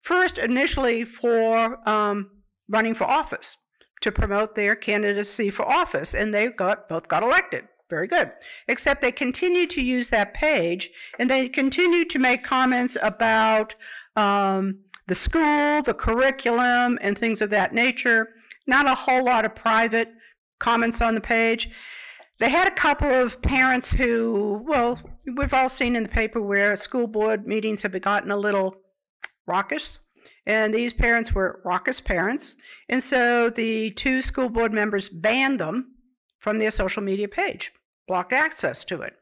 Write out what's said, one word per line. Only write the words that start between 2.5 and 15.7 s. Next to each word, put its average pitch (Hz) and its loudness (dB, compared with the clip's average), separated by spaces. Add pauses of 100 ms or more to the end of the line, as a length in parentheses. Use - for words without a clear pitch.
running 220 0
for 226 -2
office, - -2 (440)
to 214 -2
promote 208 0
their 208 0
candidacy 208 -2
for - -4
office, 277 -2
and 214 -2
they 208 0
got, 202 -4
both 165 -8
got 170 0
elected. 320 0 (240)
Very 170 -4
good. 339 0 (360)
Except 254 0
they 247 2
continued 349 0
to 285 -4
use 247 0
that 202 0
page, 185 0 (300)
and 254 0
they 262 2
continued 339 2
to - -4
make 247 2
comments 254 0
about, 220 2 (400)
um, 196 2 (260)
the 185 -4
school, 294 2